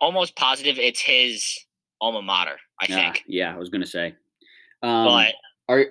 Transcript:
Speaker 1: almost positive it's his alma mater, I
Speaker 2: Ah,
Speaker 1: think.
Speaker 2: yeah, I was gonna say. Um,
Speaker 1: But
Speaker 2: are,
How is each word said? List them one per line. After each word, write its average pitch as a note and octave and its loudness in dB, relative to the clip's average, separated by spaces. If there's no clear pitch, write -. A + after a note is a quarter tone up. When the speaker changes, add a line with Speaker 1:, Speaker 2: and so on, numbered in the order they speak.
Speaker 1:
almost F3 0
positive C3+ 0
it's B2 0
his B2+ 0
alma A2 -2
mater, F2+ -2
I F#2+ -2
Speaker 2:
Ah, F#2+ -4
Speaker 1:
think. F2+ 0
Speaker 2:
yeah, F2 -2
I F2+ -14
was F2+ -10
gonna F2+ -4
say. E2+ -6
Um, A#2 2
Speaker 1:
But A2+ 4
Speaker 2:
are, C3+ 6